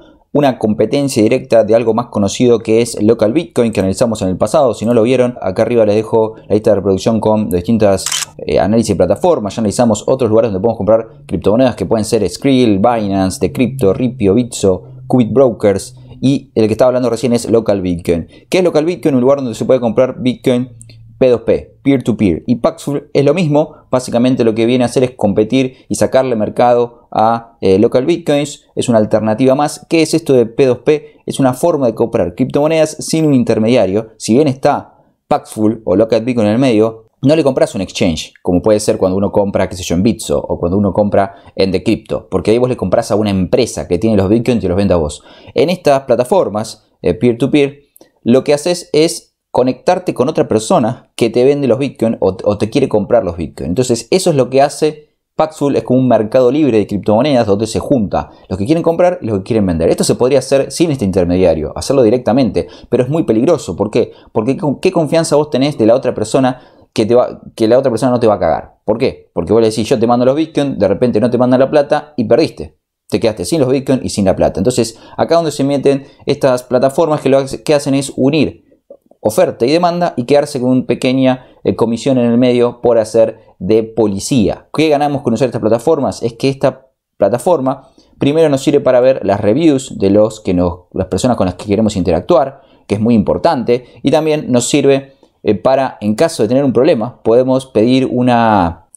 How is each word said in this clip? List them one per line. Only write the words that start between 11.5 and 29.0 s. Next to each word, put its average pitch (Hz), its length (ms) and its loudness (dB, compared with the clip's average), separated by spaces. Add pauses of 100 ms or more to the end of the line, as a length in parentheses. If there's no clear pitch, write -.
que 95 120 -6
pueden 110 180 -2
ser 101 240 -2
Skrill, 127 480 2
Binance, 98 640 -2
Decrypto, 98 520 0
Ripio, 101 420 0
Bitso, 101 480 -2 (240)
Qubit 117 260 2
Brokers 110 640 0 (260)
y 135 320 -2
el 110 140 2
que 107 60 -2
estaba 127 160 2
hablando 123 200 0
recién 117 240 -2
es 117 160 -2
Local 107 320 0
Bitcoin. 85 460 -4 (200)
¿Qué 175 120 0
es 185 40 2
Local 156 220 0
Bitcoin? 160 300 -2
Un 120 60 2
lugar 139 180 2
donde 120 160 -8
se 120 100 -6
puede 127 140 2
comprar 123 420 -2
Bitcoin 123 480 -2 (480)
P 131 100 4
dos 120 140 2
P, - 420 -4
peer-to-peer. 113 640 0
Y 120 80 0
Paxful 143 560 -4
es 139 140 2
lo 143 80 4
mismo, 147 400 0 (180)
básicamente 127 540 0
lo 110 100 2
que 113 100 0
viene 123 200 2
a - 20 0
hacer 131 160 -2
es - 80 0
competir 110 640 0 (160)
y 151 60 -6
sacarle 131 420 0
mercado 120 720 0
a, 113 480 -2
eh, 95 180 4
Local 123 280 2
Bitcoins, 151 680 -2
es - 140 -4
una 113 120 2
alternativa 110 540 0